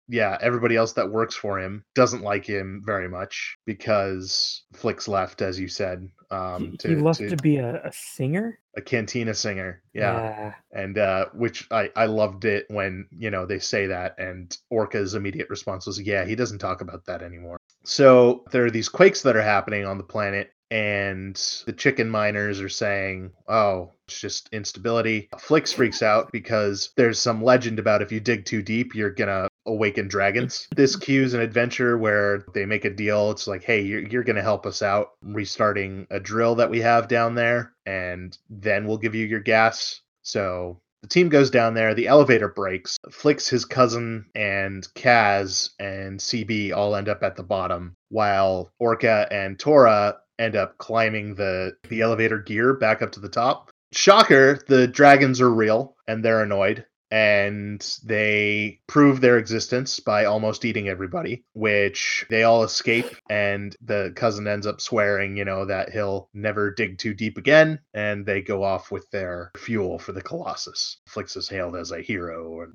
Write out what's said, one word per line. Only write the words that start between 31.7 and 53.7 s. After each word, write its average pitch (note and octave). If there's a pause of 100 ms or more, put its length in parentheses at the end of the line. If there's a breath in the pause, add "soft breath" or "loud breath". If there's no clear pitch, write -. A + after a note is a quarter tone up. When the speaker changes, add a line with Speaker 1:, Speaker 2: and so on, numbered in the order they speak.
Speaker 1:
where G#2 (100)
they G2+
make G#2
a A2
deal. G#2
It's -
like, F#2+
"Hey, A2
you're, G2+
you're A#2
gonna G#2+
help G2+
us G2
out G#2 (100)
restarting G2+
a G2+
drill A2+
that A#2
we A#2
have A#2
down A#2
there, A#2+ (120)
and F#2 (120)
then G#2
we'll G#2+
give A2
you A2
your A2
gas." A2+ (220)
So F2+ (220)
the A2+
team F3
goes C#3+
down A#2
there, A2
the A2+
elevator A#2+
breaks. F#2+ (140)
Flix, -
his B2
cousin, A#2 (100)
and G2 (120)
Kaz G2+ (100)
and G2
C A2+
B G#2
all G#2
end G2+
up G#2
at F#2+
the F#2
bottom, F2+ (160)
while G2
Orca A2+
and G2
Tora A2 (200)
end A2
up F#2+
climbing A2
the, F#2+ (160)
the A2+
elevator A2
gear A2+
back A2
up A2+
to -
the G2+
top. B2 (220)